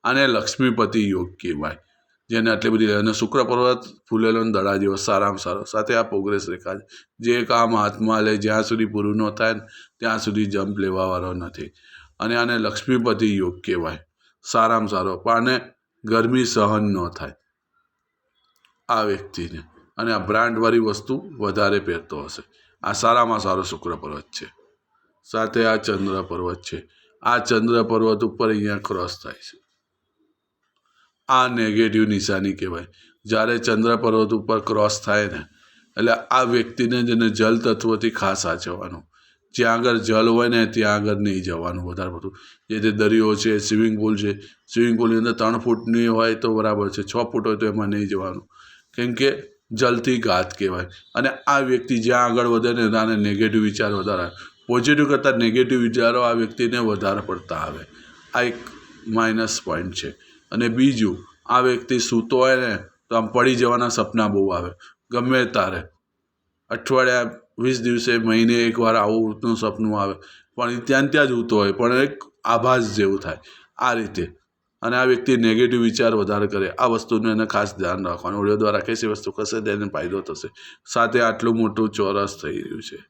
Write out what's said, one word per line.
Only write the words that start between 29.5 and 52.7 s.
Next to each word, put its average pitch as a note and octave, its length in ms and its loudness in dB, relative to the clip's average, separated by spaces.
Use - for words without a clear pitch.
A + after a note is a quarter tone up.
આ B2+ 180 4
નેગેટિવ A2 440 2
નિશાની G2 460 -2
કહેવાય. F2 260 -8
જ્યારે A2 300 0
ચંદ્ર A2+ 360 2
પર્વત A2 360 2
ઉપર A2 200 -2
ક્રોસ G#2 260 2
થાય G#2 280 0
ને, D#2 80 -10
એટલે A#2 160 2
આ C3 60 4
વ્યક્તિને A#2+ 600 0
જ A#2 140 0
એને A2+ 120 4
જલ A2 260 2
તત્વથી A2 540 0
ખાસ F#2+ 260 -2
સાચવવાનું. F2 580 -8
જ્યાં A#2 260 2
આગળ A#2 280 2
જલ A2 280 4
હોય A#2+ 140 4
ને, A#2 120 4
ત્યાં G#2+ 220 2
આગળ G#2 300 0
નહીં F#2+ 220 -2
જવાનું F2 420 -6
વધારે F2+ 260 -8
પડતું. F#2 180 -12
જે G#2+ 100 -4
તે G#2+ 120 2
દરિયો G#2+ 440 4
છે, G#2+ 240 0
સ્વિમિંગ A2 420 2
પુલ G#2+ 140 0
છે, G2+ 160 -2
સ્વિમિંગ A#2 280 4
પુલની A2+ 220 2
અંદર A#2 180 0
ત્રણ A2+ 260 0
ફૂટની A#2 520 2
હોય A2+ 180 2
તો A#2 120 -4
બરાબર G#2+ 320 0
છે, G2+ 140 -8
છ F#2+ 120 -8
ફૂટ A2 160 -4
હોય G#2+ 140 0
તો A2+ 100 0
એમાં G#2 180 -4
નહીં G#2 180 -2
જવાનું, F#2+ 380 -6
કેમ B2 140 -2
કે C3+ 100 4
જલથી B2 480 2
ઘાત F#2 220 0
કહેવાય. F#2 280 -4
અને C3 140 0
આ C#3 60 4
વ્યક્તિ B2 240 0
જ્યાં B2 240 4
આગળ A#2+ 240 2
વધે A#2 200 2